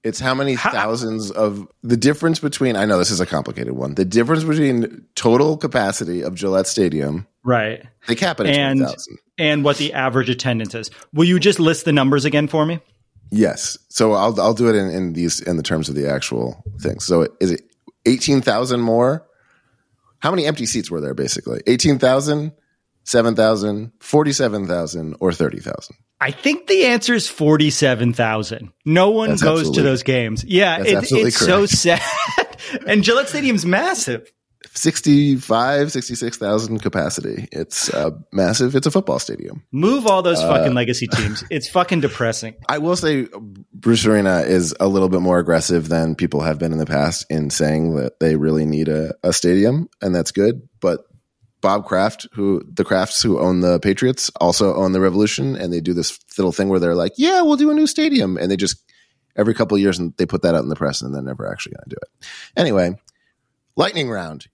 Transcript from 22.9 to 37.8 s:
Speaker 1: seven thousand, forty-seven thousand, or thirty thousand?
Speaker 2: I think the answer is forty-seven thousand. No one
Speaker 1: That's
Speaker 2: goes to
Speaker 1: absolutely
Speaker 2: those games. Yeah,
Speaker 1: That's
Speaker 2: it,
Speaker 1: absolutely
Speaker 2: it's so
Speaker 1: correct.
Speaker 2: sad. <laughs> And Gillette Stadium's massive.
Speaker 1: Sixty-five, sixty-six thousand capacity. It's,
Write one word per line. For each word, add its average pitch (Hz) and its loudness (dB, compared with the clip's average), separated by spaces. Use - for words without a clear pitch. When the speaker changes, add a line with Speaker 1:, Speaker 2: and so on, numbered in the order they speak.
Speaker 1:
seven 117 2
thousand, 107 0
forty-seven 131 0
thousand, 82 -4
or 92 0
thirty 80 -2
thousand? - -12
Speaker 2:
I 139 -2
think 294 -2
the 190 4
answer 240 2
is 208 0
forty-seven 143 2
thousand. 110 -4
No 180 4
one 220 0
Speaker 1:
That's 208 0
Speaker 2:
goes 160 2
to 160 -2
Speaker 1:
absolutely 147 0
Speaker 2:
those 131 0
games. 117 -2
Yeah, 180 2
Speaker 1:
That's 196 0
Speaker 2:
it, 196 4
Speaker 1:
absolutely - 2
Speaker 2:
it's - 0
so 185 4
Speaker 1:
correct. 202 2
Speaker 2:
sad. - -2
<laughs> - -12
And 208 2
Gillette 262 2
Stadium's 254 0
massive. 185 -2
Speaker 1:
Sixty-five, 143 2
sixty-six 120 -6
thousand 110 -2
capacity. - -4
It's, - -6